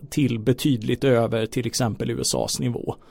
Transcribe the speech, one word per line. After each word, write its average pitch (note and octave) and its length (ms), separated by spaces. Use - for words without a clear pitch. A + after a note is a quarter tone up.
till A#2+ 280
betydligt A#2+ 680
över A#2 420
till A#2+ 200
exempel A#2+ 440
U A#2 100
S - 140
As - 260
nivå. - 360